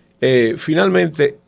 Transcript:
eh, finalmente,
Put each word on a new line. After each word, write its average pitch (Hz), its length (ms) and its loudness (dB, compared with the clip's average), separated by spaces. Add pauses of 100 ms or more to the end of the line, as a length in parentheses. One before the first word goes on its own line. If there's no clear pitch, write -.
(220)
eh, 123 360 2
finalmente, 165 800 -2 (100)